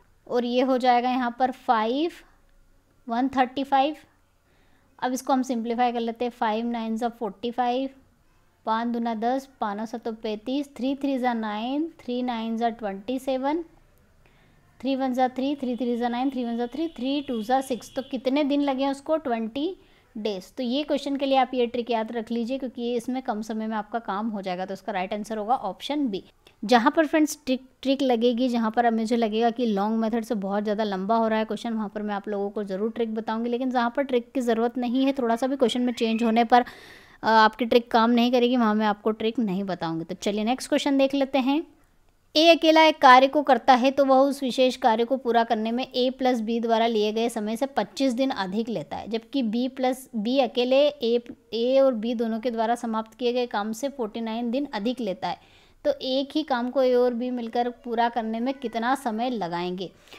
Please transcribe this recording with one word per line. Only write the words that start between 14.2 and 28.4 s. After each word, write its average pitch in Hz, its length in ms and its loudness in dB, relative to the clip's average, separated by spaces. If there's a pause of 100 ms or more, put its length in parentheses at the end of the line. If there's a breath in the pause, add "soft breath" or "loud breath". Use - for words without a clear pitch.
थ्री 269 160 -2
वन 262 180 -2
ज़ा 254 140 2
थ्री, 262 280 -4
थ्री 247 200 -4
थ्री 240 200 -2
ज़ा 240 120 -2
नाइन, 247 220 -2
थ्री 254 140 -4
वन 233 120 -4
ज़ा 240 100 -4
थ्री, 294 220 -6
थ्री 277 320 -4
टू 254 220 -6
ज़ा 254 180 0
सिक्स। 269 360 -8
तो 262 60 -4
कितने 269 420 -2
दिन 285 180 0
लगे 269 260 0
उसको, 277 300 -2
ट्वेंटी 269 560 -4 (400 soft breath)
डेज। 208 420 -8
तो 262 60 -6
ये 262 200 -2
क्वेश्चन 277 340 -2
के 277 100 -2
लिए 269 120 4
आप 254 160 2
ये 247 120 2
ट्रिक 240 240 -6
याद 226 220 -2
रख 226 180 -6
लीजिए, 240 280 -4
क्योंकि 247 240 -8
ये 240 140 -2
इसमें 254 260 -4
कम 214 200 -4
समय 220 240 -6
में 220 100 -4
आपका 214 240 -6
काम 214 280 -4
हो 208 140 -6
जाएगा। 185 240 -4
तो 196 80 -8
इसका 214 180 -10
राइट 190 220 -4
आंसर 214 240 -6
होगा 214 180 -2
ऑप्शन 277 520 -4
बी। 196 140 -6 (400 soft breath)
जहाँ 233 280 4
पर 320 160 2
फ्रेंड्स 302 400 2
ट्रिक, 254 200 -4 (160)
ट्रिक 269 200 0
लगेगी, 247 460 2